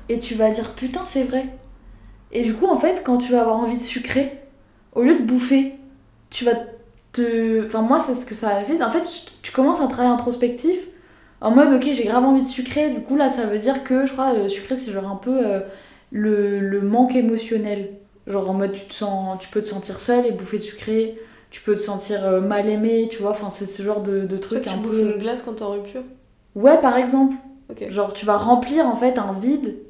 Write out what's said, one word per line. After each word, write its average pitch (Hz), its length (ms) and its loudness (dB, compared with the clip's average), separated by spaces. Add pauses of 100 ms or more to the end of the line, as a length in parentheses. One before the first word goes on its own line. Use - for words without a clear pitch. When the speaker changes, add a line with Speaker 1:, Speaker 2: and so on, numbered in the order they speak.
Speaker 1:
et 233 100 0
tu 233 160 -8
vas 220 160 4
dire, 220 240 -4
putain, 262 320 -6
c'est 277 180 -2
vrai. 262 220 -2 (840)
Et 240 120 -2
du 220 120 0
coup, - 120 0
en 339 120 4
fait, 370 260 2
quand 247 140 4
tu 247 140 -2
vas 240 80 6
avoir 226 160 4
envie 233 220 0
de - 40 -8
sucrer, - 560 -2 (560)
au 233 80 2
lieu 285 160 6
de 269 60 0
bouffer, 269 500 2 (560)
tu - 140 -6
vas 240 80 4 (600)
te... 226 540 2
Enfin, 220 160 -2
moi, 262 180 4
c'est 269 140 0
ce - 120 -6
que - 80 -10
ça 202 220 0
a 202 80 -2
fait. 302 180 0
En 226 80 0
fait, 330 120 0 (380)
tu - 120 -12
commences 285 280 2
un 277 60 2
travail 247 260 2
introspectif 240 760 0 (540)
en 220 80 2
mode, 277 220 8
ok, 254 200 4
j'ai 240 120 0
grave 240 200 2
envie 269 180 6
de 262 60 -2
sucrer, 294 420 -2
du 233 100 -4
coup, 269 160 -2
là, 285 120 4
ça 247 180 -2
veut 208 120 0
dire 254 240 0
que, 262 240 2
je 269 60 -2
crois, 262 200 0
euh, 202 160 0
sucrer, 196 280 -4
c'est 247 160 -8
genre 190 180 -6
un 196 60 -8
peu, 254 280 0
euh, 196 160 0 (520)
le, 208 480 2
le 196 220 0
manque 247 340 4
émotionnel. 214 720 -2 (380)
Genre 196 200 -2
en 190 60 -2
mode, 196 200 -2
tu - 120 -12
te - 80 -14
sens, 190 460 -4
tu - 80 -16
peux 214 120 -2
te 214 60 -4
sentir 196 320 -10
seule 247 260 2
et 233 60 0
bouffer 190 280 -4
de 214 40 -8
sucré, 220 560 -4 (320)
tu - 100 -18
peux 214 140 2
te 208 60 -4
sentir, 202 440 -4
euh, 190 160 2
mal 202 280 0
aimée, 220 420 2
tu - 80 -10
vois, 202 140 -2
enfin, 208 180 -6
c'est 196 160 -8
ce 196 160 -10
genre 208 200 -2
de, 196 180 -2
de 190 160 -4
Speaker 2:
Toi, 220 240 -4
Speaker 1:
truc - 20 -4
Speaker 2:
tu - 60 -6
Speaker 1:
un 190 80 -4
Speaker 2:
bouffes 214 160 -4
Speaker 1:
peu 214 220 2
Speaker 2:
une 202 60 -4
glace 240 220 -4
quand 226 120 -8
t'as 220 100 -10
envie 202 180 -4
de 202 60 -12
sucre ? 254 160 -10 (500)
Speaker 1:
Ouais, 277 260 4
par 247 160 0
exemple. 269 380 0 (380)
Speaker 2:
Ok. - 180 -14
Speaker 1:
Genre, 202 220 -4
tu - 120 -12
vas 208 120 2
remplir, 247 500 2
en 233 80 0
fait, 254 240 0
un 202 140 -4
vide 233 420 -2 (160)